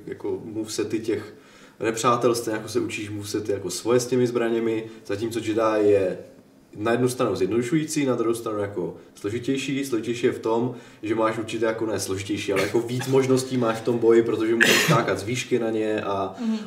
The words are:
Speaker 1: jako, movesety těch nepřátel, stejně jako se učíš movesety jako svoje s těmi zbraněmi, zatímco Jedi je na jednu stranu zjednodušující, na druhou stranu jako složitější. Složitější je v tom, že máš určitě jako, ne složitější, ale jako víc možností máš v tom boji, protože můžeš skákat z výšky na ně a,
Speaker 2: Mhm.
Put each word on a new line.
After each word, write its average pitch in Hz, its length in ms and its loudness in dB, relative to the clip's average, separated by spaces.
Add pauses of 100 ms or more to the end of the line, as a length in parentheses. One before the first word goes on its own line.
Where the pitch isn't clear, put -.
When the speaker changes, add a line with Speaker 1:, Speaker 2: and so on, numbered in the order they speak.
Speaker 1:
jako, 98 400 -6
movesety 110 540 -4
těch - 340 -4 (460)
nepřátel, 117 560 2
stejně 110 220 -4
jako - 120 -10
se 120 100 -2
učíš 107 300 -4
movesety 104 420 -6
jako 92 180 -4
svoje 120 300 2
s - 80 -2
těmi 123 200 2
zbraněmi, 113 560 0 (220)
zatímco 107 340 -4
Jedi 107 220 -2 (280)
je 95 280 4 (600)
na 107 140 0
jednu 123 180 4
stranu 113 260 0
zjednodušující, 123 680 0
na 123 100 2
druhou 113 200 2
stranu 107 240 -4
jako 95 360 -4 (200)
složitější. 135 680 -4
Složitější 117 400 -2
je 113 60 4
v - 80 -6
tom, 117 360 0 (280)
že 107 120 -2
máš 113 220 2
určitě 113 280 -2
jako, 110 200 0
ne 101 140 -2
složitější, 98 540 -4
ale 95 80 2
jako 104 200 0
víc 123 260 -4
možností 131 500 2
máš 113 200 2
v - 60 -8
tom 120 140 2
boji, 113 260 8
protože 110 320 0
můžeš 139 280 4
skákat 107 360 2
z - 40 -8
výšky 123 360 0
na 113 100 0
ně 107 320 0
a, 98 380 -2
Speaker 2:
Mhm. 220 280 0